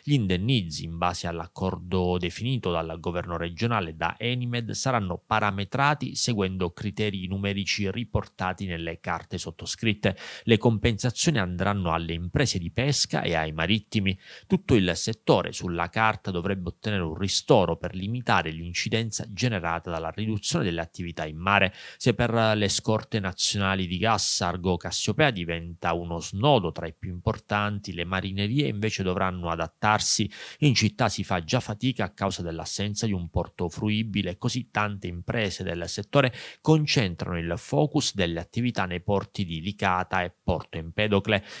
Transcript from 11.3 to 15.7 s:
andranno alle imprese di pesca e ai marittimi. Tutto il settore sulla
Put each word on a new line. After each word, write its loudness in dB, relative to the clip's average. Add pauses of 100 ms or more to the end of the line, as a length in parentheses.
andranno 0
alle -2
imprese 0
di -4
pesca 0
e 0
ai 0
marittimi. 0 (300)
Tutto 4
il 6
settore 2
sulla -2